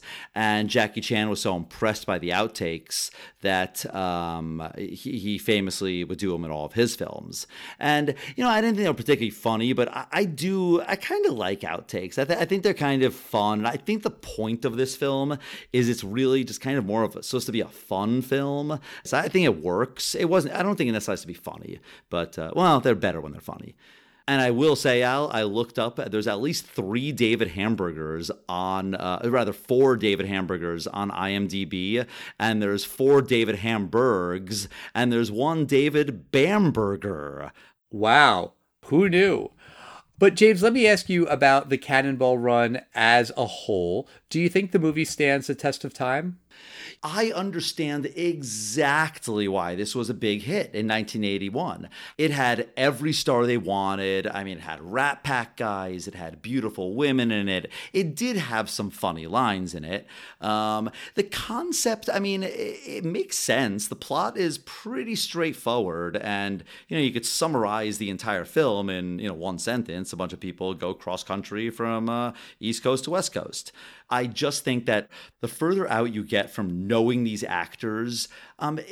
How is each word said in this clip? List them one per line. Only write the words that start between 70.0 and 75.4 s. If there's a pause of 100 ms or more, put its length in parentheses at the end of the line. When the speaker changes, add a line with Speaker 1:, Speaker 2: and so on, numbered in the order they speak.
Speaker 1:
A
bunch
of
people
go
cross
country
from,
uh, (300)
East
Coast
to
West
Coast. (340)
I
just
think
that (320)